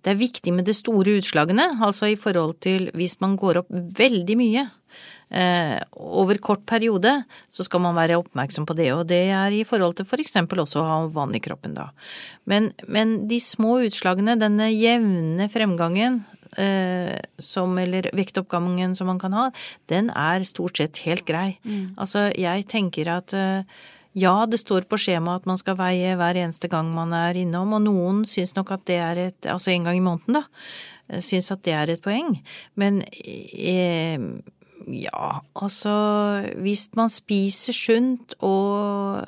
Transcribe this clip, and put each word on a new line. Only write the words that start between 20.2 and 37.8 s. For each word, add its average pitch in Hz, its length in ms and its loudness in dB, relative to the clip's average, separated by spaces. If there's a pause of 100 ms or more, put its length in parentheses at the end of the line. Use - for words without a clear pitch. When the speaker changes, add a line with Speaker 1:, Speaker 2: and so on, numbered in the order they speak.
Speaker 1:
stort 175 340 -6
sett 151 220 -2
helt 175 260 -4
grei. 180 400 -4
Speaker 2:
Mm. 196 320 -6
Speaker 1:
Altså, 202 380 0
jeg 185 320 -2
tenker 180 400 -2
at, 180 260 -4
eh, 190 300 0 (520)
ja, 190 320 6
det 226 100 0
står 185 320 0
på 214 80 0
skjemaet 175 460 0
at - 20 -8
man 185 120 0
skal 190 200 -2
veie 185 400 0
hver 175 180 2
eneste 175 320 -4
gang 165 240 0
man 165 220 -2
er 170 240 0
innom, 180 360 -2
og 214 120 2
noen 196 400 2
synes 180 300 -4
nok 190 160 -4
at 190 140 -6
det 175 120 0
er 170 200 -2 (100)
et, - 180 -10
altså 180 260 -2
en 175 120 2
gang 175 120 0
i 180 60 2
måneden 180 320 0
da, 294 100 2 (680)
eh, - 120 -6
synes 185 300 -2
at 190 120 -6
det 165 100 0
er 151 200 0
et 165 80 -6
poeng. 226 400 -2 (340)
Men, 202 280 2 (100)
eh, 170 1040 -2 (720)
ja, - 540 -6 (140)
altså, 208 1000 0
hvis 202 380 -2
man 226 140 2
spiser 196 640 0
sunt 247 680 0